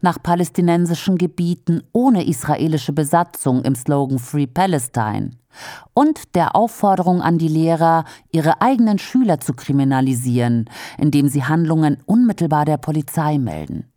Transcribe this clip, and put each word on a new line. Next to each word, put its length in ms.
nach 220
palästinensischen 960
Gebieten 640
ohne 340
israelische 680
Besatzung 680
im 120
Slogan 440
Free 280
Palestine 840
und 440
der 180
Aufforderung 680
an 160
die 120
Lehrer, 560
ihre 300
eigenen 400
Schüler 400
zu 140
kriminalisieren, 1160
indem 280
sie 160
Handlungen 540
unmittelbar 580
der 120
Polizei 640
melden. 580